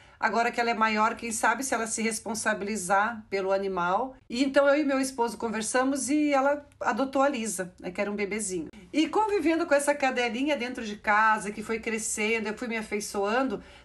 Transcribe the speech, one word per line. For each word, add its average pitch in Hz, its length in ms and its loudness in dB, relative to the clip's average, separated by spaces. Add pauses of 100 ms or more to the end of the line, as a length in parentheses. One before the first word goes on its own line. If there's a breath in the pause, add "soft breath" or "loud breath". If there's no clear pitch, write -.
(180 loud breath)
Agora 226 320 2
que 233 80 -4
ela 233 120 2
é 233 40 2
maior, 220 400 2
quem 233 160 -8
sabe 226 320 2
se 269 120 -4
ela 226 120 0
se 220 140 -4
responsabilizar 214 1300 -2
pelo 196 240 0
animal. 196 640 0 (140 loud breath)
E 240 120 0
então 277 240 4
eu 285 140 6
e 311 40 2
meu 269 140 2
esposo 233 380 -2
conversamos 226 720 0
e 294 240 2
ela 277 340 2 (140)
adotou 262 400 0
a 269 80 6
Lisa, 214 500 -4
né, 185 120 -10
que 180 100 -4
era 202 100 -2
um 208 60 -4
bebezinho. 190 520 -4 (220 loud breath)
E 311 180 2
convivendo 339 580 2
com 294 80 2
essa 285 200 4
cadelinha 262 640 0
dentro 240 300 -6
de 208 100 -8
casa, 214 540 2
que 208 120 -8
foi 226 180 -4
crescendo, 220 680 -2
eu 214 80 -6
fui 247 100 -8
me 226 120 -4
afeiçoando, 214 840 -2 (220 loud breath)